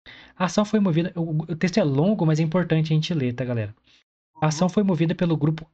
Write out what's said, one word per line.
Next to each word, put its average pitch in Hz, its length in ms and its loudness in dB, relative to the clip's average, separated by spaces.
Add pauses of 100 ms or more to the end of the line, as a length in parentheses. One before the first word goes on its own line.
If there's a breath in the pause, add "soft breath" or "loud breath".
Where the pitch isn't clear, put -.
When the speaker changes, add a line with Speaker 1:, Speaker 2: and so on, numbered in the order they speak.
(340 loud breath)
Speaker 1:
A 185 120 -2
ação 208 180 0
foi 214 160 0
movida, 175 340 0
o, 165 280 -4
o 170 120 -8
texto 175 220 -2
é 208 80 4
longo, 165 400 2
mas 156 160 2
é - 20 2
importante 160 520 0
a - 20 4
gente 156 160 0
ler, 127 220 -2
tá, 127 100 -6
galera? 113 320 -4 (640 soft breath)
A 156 60 0
ação 156 220 0
Speaker 2:
Uhum. 175 40 -2
Speaker 1:
foi 214 100 2
movida 170 320 0
pelo 170 220 0
grupo 156 360 -2